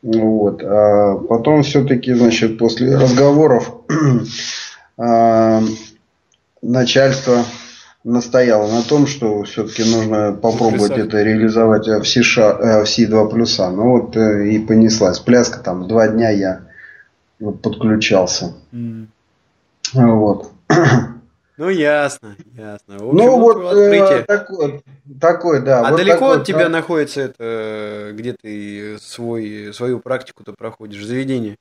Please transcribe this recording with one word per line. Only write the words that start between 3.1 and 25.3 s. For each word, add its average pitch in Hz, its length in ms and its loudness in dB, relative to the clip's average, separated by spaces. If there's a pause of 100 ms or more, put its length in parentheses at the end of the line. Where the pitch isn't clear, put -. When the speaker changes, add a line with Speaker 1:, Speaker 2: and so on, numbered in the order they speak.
Speaker 1:
<clears throat> - 1080 -4
а, 113 640 2 (1000)
начальство 127 840 0 (600)
настояло 117 680 0
на 117 120 0
том, 147 240 2
что 107 380 -4
всё-таки - 380 -8
нужно 110 500 0
попробовать 110 480 0 (100)
Speaker 2:
Воскресать. 110 180 -2
Speaker 1:
это 107 140 0
реализовать, 110 680 2
э, 107 120 0
в 107 60 -6
C-Sharp, 117 540 2
э, 107 220 2
в 104 60 -2
си 117 180 0
два 107 200 2
плюса. 110 440 -2
Ну 110 220 0
вот, 117 240 0
э, 107 340 0
и 107 80 0
понеслась 107 600 2
пляска, 120 400 2
там 90 280 -8
два 110 200 2
дня 113 220 0
я 95 300 -2 (800)
вот 104 220 -10
подключался. 104 880 -2 (200)
Speaker 2:
М. 113 360 -12 (880)
Speaker 1:
Вот. 110 560 2 (180)
<clears throat> 131 440 2 (420)
Speaker 2:
Ну, 160 120 -6
ясно, 147 680 -2 (200)
ясно. 104 420 -18
В 107 120 -8
общем, 151 60 2
Speaker 1:
Ну, 247 220 6
Speaker 2:
вот 233 180 6
Speaker 1:
вот, 180 160 -6
Speaker 2:
открытие. 202 480 4
Speaker 1:
э, 190 40 -8
такой, 185 580 -4 (380)
такой, 165 420 0